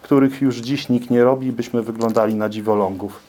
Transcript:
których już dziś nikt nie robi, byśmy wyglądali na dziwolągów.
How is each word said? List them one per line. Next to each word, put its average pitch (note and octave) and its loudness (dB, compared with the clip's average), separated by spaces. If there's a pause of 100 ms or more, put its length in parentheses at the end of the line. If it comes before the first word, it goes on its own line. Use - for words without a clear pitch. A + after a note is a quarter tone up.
których C3+ 2
już B2+ 0
dziś B2+ -6
nikt A#2+ 0
nie A#2+ 4
robi, C3 2
byśmy A#2 -4
wyglądali A2 0
na G#2+ -2
dziwolągów. G#2 -2